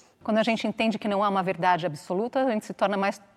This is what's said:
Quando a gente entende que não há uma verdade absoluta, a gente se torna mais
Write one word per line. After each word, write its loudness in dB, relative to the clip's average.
Quando 0
a 4
gente -2
entende 0
que -4
não 0
há 2
uma 0
verdade 2
absoluta, -2
a 2
gente -2
se -8
torna 0
mais -2